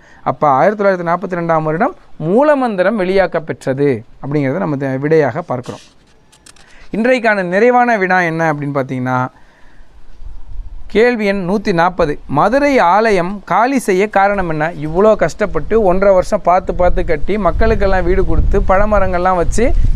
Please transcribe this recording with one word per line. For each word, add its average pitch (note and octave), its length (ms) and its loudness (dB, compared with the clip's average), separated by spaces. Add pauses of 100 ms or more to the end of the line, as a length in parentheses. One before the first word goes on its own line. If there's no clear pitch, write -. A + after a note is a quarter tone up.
(220)
அப்ப - 260 -2
ஆயிரத்தி F3+ 340 2
தொள்ளாயிரத்தி G3 40 0
நாற்பத்தி F3+ 440 -2
ரெண்டாம் E3 320 -2
வருடம் F3 320 -2 (220)
மூல B3+ 400 2
மந்திரம் G#3+ 440 -2
வெளியாக்கப்பெற்றது D#3 1000 -2 (200)
அப்படிங்கிறத C#3+ 360 -2
நம்ம D#3+ 180 -4
த-, C#3 100 -6
விடையாக C#3+ 560 0
பார்க்கிறோம். B2 380 -10 (1160)
இன்றைக்கான A3+ 460 0
நிறைவான A#3+ 540 2
வினா F#3 240 0
என்ன E3 320 0
அப்படின்னு C#3+ 40 -6
பார்த்தீங்கன்னா, C3 720 -4 (1600)
கேள்வி A3+ 380 0
எண் G3 260 -2
நூத்தி G3+ 220 -2
நாற்பது. E3+ 540 0
மதுரை B3 520 2
ஆலயம் G3 640 0
காலி A#3+ 340 0
செய்ய G3+ 300 0
காரணம் G3 400 0
என்ன? D#3 240 -4 (100)
இவ்வளோ F#3+ 340 2
கஷ்டப்பட்டு F3 680 -2
ஒன்றரை F#3+ 320 4
வருஷம் F#3 300 0
பார்த்து F3+ 300 0
பார்த்து F3+ 300 2
கட்டி E3+ 340 0
மக்களுக்கெல்லாம் G3 640 2
வீடு F3+ 220 2
கொடுத்து E3+ 360 2
பழமரங்கள்லாம் F#3+ 760 2
வச்சு G#3 360 2 (240)